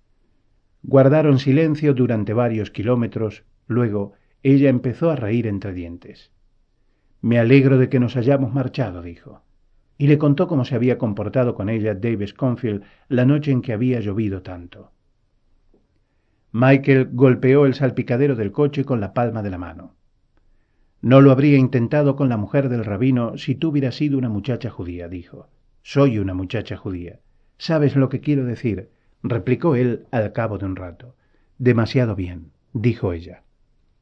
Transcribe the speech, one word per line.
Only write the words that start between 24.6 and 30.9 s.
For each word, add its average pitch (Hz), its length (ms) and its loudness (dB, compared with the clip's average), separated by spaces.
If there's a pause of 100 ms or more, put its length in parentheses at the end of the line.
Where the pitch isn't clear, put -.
judía", 87 400 -12
dijo. - 400 -16 (320)
"Soy 139 360 2
una 95 160 -4
muchacha 92 440 -8
judía. 87 420 -12 (380)
¿Sabes 151 400 0
lo 135 100 2
que 131 140 -6
quiero 139 240 -2
decir?", 110 440 -6 (320)
replicó 123 540 -2
él 120 360 -2
al 107 200 -2
cabo 110 260 -4
de 95 80 -8
un 95 120 -6
rato. 92 380 -18 (420)